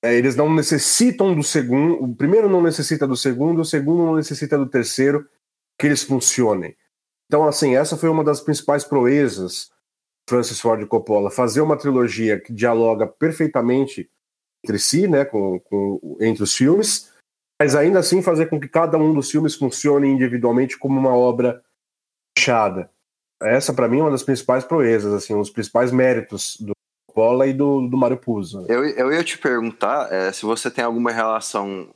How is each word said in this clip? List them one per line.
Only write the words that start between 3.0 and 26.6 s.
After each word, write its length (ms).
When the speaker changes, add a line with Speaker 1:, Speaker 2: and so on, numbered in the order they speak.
Speaker 1:
do 120
segundo, 460
o 20
segundo 400
não 100
necessita 420
do 80
terceiro, 640
que 120
eles 160
funcionem. 720
Então, 220
assim, 260
essa 220
foi 120
uma 140
das 180
principais 440
proezas 880
de 60
Francis 300
Ford 260
Coppola, 460
fazer 300
uma 140
trilogia 600
que 140
dialoga 560
perfeitamente 1000
entre 140
si, 300
né, 160
com, 340
com, 600
entre 240
os 100
filmes, 580
mas 140
ainda 240
assim 240
fazer 240
com 140
que 80
cada 300
um 140
dos 160
filmes 280
funcione 500
individualmente 720
como 180
uma 200
obra 440
fechada. 500
Essa, 320
pra 140
mim, 100
é 40
uma 100
das 100
principais 400
proezas, 500
assim, 220
os 160
principais 400
méritos 720